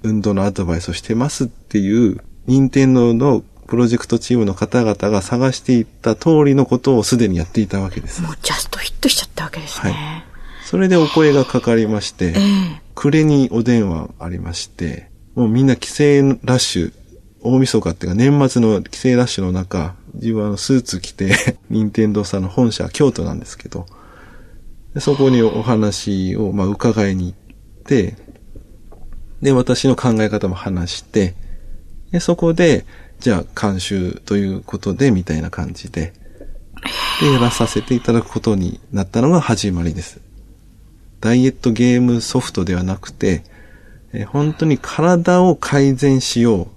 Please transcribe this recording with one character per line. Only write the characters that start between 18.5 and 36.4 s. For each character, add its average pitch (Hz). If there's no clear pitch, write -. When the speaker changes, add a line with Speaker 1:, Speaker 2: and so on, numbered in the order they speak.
Speaker 1:
の 107
帰 -
省 127
ラ 123
ッ -
シ -
ュ 98
の 90
中、 92
自 113
分 110
は 104
あ -
の 98
ス -
ー 127
ツ -
着 -
て、 -
<laughs> -
任 107
天 107
堂 101
さ 98
ん -
の 92
本 117
社、 -
京 143
都 110
な 80
ん -
で -
す -
け -
ど、 87
で、 -
そ 143
こ 135
に 123
お 110
話 101
を、 104
ま 98
あ、 -
伺 107
い 95
に 90
行 85
っ -
て、 -
で、 139
私 127
の 127
考 113
え 107
方 101
も 92
話 87
し -
て、 95
で、 175
そ 175
こ 165
で、 165
じ 123
ゃ 90
あ -
監 95
修 92
と 101
い 101
う 95
こ -
と 101
で、 135
み 92
た 78
い 78
な 82
感 76
じ -
で、 -